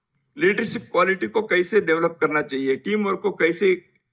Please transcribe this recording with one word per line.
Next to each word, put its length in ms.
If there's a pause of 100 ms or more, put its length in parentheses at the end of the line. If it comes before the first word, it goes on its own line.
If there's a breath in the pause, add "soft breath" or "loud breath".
(380)
Leadership 440
quality 460
को 200
कैसे 340
develop 400
करना 200
चाहिए, 340
टीम 300
वर्क 140
को 120
कैसे 600 (200)